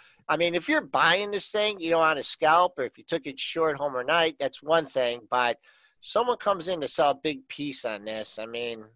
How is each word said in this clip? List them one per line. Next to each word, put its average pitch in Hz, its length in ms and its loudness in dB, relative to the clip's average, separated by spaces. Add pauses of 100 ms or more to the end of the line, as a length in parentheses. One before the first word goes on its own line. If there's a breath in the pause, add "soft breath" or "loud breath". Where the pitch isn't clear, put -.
(280 soft breath)
I - 80 0
mean, 170 180 2
if 170 140 -4
you're 302 120 2
buying 165 520 2
this 196 180 -2
thing, 208 300 0
you 165 100 -2
know, 165 100 4
on 156 180 4
a 127 40 -4
scalp, 170 560 2
or 139 60 -2
if - 140 -8
you - 60 -20
took 156 220 -6
it 135 120 -12
short 160 380 -2
home 139 200 -4
or 123 80 -4
night, 160 340 2
that's 135 240 -6
one 156 240 2
thing. 120 420 -2
But 123 300 0 (420 soft breath)
someone 233 380 0
comes 185 300 -2
in 180 120 -2
to 135 80 -4
sell 151 220 4
a 135 60 4
big 135 320 -6
piece 143 360 -6
on 107 200 -6
this. 110 340 -6
I 110 80 -8
mean, 117 380 -8 (120)